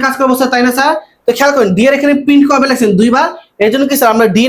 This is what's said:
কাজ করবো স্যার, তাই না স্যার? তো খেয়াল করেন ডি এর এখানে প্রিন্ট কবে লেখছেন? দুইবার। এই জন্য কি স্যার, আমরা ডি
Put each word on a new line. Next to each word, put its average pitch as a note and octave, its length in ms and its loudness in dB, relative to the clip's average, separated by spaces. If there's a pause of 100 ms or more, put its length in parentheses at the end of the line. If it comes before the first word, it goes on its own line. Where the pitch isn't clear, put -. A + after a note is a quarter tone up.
কাজ C4 140 -2
করবো C4 200 0
স্যার, B3+ 140 0
তাই B3 140 0
না B3 100 0
স্যার? C#4 140 0 (340)
তো - 120 -4
খেয়াল C#4 180 0
করেন A#3 220 0
ডি A3 100 2
এর C#4 100 2
এখানে C#4+ 160 0 (120)
প্রিন্ট C#4+ 240 4
কবে C4+ 200 0
লেখছেন? B3 300 0
দুইবার। B3 280 2 (320)
এই G#3 140 2
জন্য C4+ 160 0
কি C#4 100 -2
স্যার, B3 140 2
আমরা A3+ 220 0
ডি A3+ 140 2